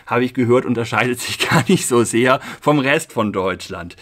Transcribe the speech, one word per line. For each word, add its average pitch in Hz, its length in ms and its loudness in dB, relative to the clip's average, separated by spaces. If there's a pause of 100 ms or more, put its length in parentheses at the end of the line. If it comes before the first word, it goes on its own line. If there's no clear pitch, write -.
habe 120 180 0
ich 123 80 -4
gehört, 123 320 2
unterscheidet 120 560 -2
sich - 180 -8
<laughs> - 120 -4
gar 165 180 2
nicht - 180 2
so 120 180 4
sehr 127 360 2 (200)
vom 151 180 2
Rest 139 340 0
von 104 200 -2
Deutschland. 90 680 -6